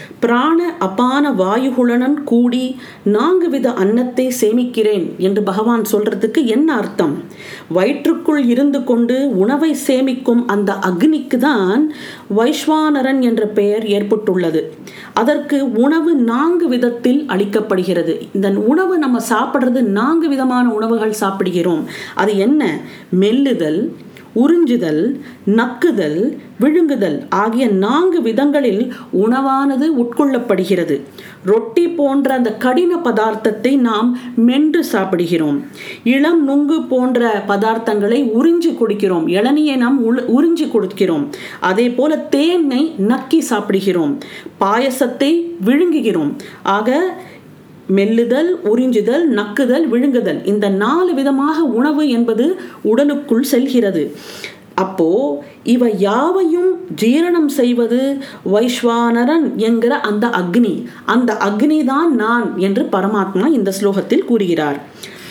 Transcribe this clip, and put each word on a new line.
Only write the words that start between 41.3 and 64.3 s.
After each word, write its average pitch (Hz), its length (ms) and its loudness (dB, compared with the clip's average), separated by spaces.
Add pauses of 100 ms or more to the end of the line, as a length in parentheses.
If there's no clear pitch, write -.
அதே 208 300 2
போல 277 280 0
தேனை 302 800 2
நக்கி 247 520 2
சாப்பிடுகிறோம். 190 680 0 (420)
பாயசத்தை 254 840 0 (240)
விழுங்குகிறோம். 233 680 0 (300)
ஆக 254 500 0 (760)
மெல்லுதல், 233 600 2 (140)
உறிஞ்சுதல், 240 640 2
நக்குதல், 247 600 0
விழுங்குதல், 233 580 0
இந்த 202 240 0
நாலு 269 440 0
விதமாக 277 500 0
உணவு 285 460 0
என்பது 233 500 0 (220)
உடலுக்குள் 269 640 0
செல்கிறது. 226 720 0 (580)
அப்போ 190 720 -2 (200)
இவை 240 340 2
யாவையும் 339 800 0 (220)
ஜீரணம் 320 460 2
செய்வது 247 680 0 (360)
வைஸ்வானரன் 240 1040 0
என்கிற 226 440 0
அந்த 208 280 -2
அக்னி. 185 560 0 (220)
அந்த 240 280 2
அக்னி 220 500 0
தான் 277 320 0
நான் 220 420 -2
என்று 196 340 0
பரமாத்மா 196 560 0
இந்த 208 340 0
ஸ்லோகத்தில் 196 440 0
கூறுகிறார். 165 540 0 (520)